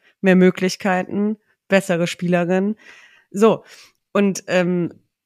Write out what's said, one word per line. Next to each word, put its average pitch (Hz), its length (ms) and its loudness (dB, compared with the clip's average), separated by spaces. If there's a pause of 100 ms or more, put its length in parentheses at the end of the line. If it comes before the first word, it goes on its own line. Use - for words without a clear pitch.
(220)
mehr 185 140 4
Möglichkeiten, 185 1040 0 (300)
bessere 175 400 0
Spielerinnen. 180 680 -2 (560)
So. 202 320 2 (480)
Und, 202 360 -2
ähm, 175 440 -2 (340)